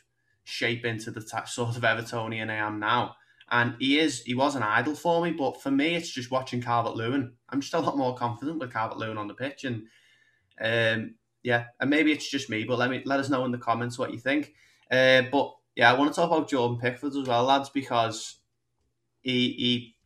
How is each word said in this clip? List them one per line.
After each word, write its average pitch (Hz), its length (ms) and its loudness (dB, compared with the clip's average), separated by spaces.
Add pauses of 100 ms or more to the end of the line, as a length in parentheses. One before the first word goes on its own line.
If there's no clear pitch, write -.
(440)
shape 120 400 -4
into 113 280 -4
the 107 100 -10
ta-, - 240 -8
sort 120 320 -4
of 120 60 -2
Evertonian 113 680 -2
I 110 60 -4
am 107 220 -2
now. 110 380 0 (360)
And 120 280 2
he 139 200 2
is, 151 240 0
he 123 100 -4
was 139 220 2
an 120 80 -2
idol 120 320 2
for 170 280 2
me, 170 80 0
but 143 300 -4
for 139 100 -4
me, 151 240 2
it's 170 140 -4
just 123 220 -8
watching 127 300 -2
Calvert-Lewin. 120 720 -2 (160)
I'm 269 140 -2
just - 120 -8
a 170 60 2
lot 143 180 0
more 127 180 0
confident 123 440 -6
with 120 140 -8
Calvert-Lewin 110 440 -4
on 104 100 -6
the 101 60 -12
pitch, 139 300 -8
and, 117 200 -4 (760)
um, 113 560 0 (260)
yeah, 120 240 0 (140)
and 127 100 0
maybe 151 220 4
it's 147 180 -4
just 135 200 -6
me, 110 160 -2
but 120 140 0
let 123 100 2
me, 127 160 -4
let 139 160 0
us 131 80 -4
know 131 160 0
in 123 80 -2
the 123 40 -4
comments 120 400 -2
what 120 140 -4
you 117 80 -10
think. 143 340 -2 (380)
Uh, 131 300 8 (100)
but - 240 2 (220)
yeah, 120 120 8
I 127 80 6
wanna 143 140 4
talk 170 200 2
about 156 180 2
Jordan 120 300 0
Pickford 127 360 -4
as 135 120 -4
well, 120 180 4
lads, 135 240 2
because 117 680 -2 (840)
he, 127 320 0
he 120 420 -2 (100)